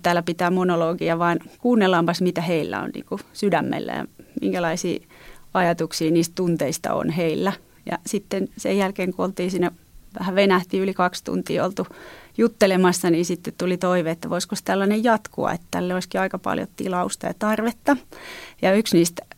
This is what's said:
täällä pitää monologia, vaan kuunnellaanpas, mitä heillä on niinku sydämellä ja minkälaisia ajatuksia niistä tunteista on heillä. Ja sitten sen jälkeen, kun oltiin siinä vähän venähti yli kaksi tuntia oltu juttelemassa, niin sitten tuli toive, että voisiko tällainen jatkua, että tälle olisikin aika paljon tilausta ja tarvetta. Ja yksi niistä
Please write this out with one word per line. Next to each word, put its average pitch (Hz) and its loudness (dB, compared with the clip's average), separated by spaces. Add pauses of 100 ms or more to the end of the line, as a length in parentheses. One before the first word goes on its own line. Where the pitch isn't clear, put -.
täällä 175 4
pitää 175 0
monologia, 170 0
vaan 170 2 (200)
kuunnellaanpas, 185 4
mitä 175 0
heillä 156 -2
on - -6
niinku - -10 (140)
sydämellä 160 -2
ja - -6 (360)
minkälaisia 180 -2 (540)
ajatuksia 170 0
niistä 165 2
tunteista 165 0
on - -2
heillä. 165 0 (320)
Ja - -4
sitten 196 -4 (100)
sen 190 0
jälkeen, 190 -2
kun 185 -2
oltiin 185 -4
siinä 180 0 (480)
vähän 185 -4
venähti 190 4
yli 190 0
kaksi 180 0
tuntia 180 -2
oltu 185 -4 (500)
juttelemassa, 190 4
niin 170 2
sitten 175 -6
tuli 180 0
toive, 180 0
että 165 -8
voisiko 180 -4 (100)
tällainen 196 0
jatkua, - 0
että - -8
tälle 180 -2
olisikin 185 -4
aika 185 -4
paljon 185 -4
tilausta 180 -4
ja 175 -4
tarvetta. 226 0 (640)
Ja 190 4
yksi 208 4
niistä 170 2 (120)